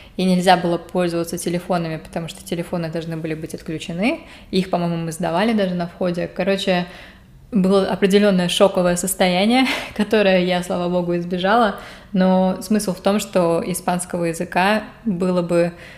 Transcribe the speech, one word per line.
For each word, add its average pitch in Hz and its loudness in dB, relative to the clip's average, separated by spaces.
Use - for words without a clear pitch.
и 185 -2
нельзя 180 6
было 170 2
пользоваться 170 -2
телефонами, 175 -4
потому 165 -10
что - -16
телефоны 170 -6
должны 165 -8
были 160 -6
быть 160 -10
отключены, 175 -6
их, 185 0
по-моему, 170 -2
мы 165 -6
сдавали 175 0
даже 196 0
на 170 -2
входе. 175 -4
Короче, 190 0
было 190 4
определённое 196 4
шоковое 180 4
состояние, 196 2
<laughs> - -12
которое 202 2
я, 180 0
слава 180 -2
богу, 175 0
избежала, 190 2
но 185 4
смысл 208 0
в - -14
том, 202 2
что 170 0
испанского 180 -4
языка 180 0
было 180 0
бы, 170 2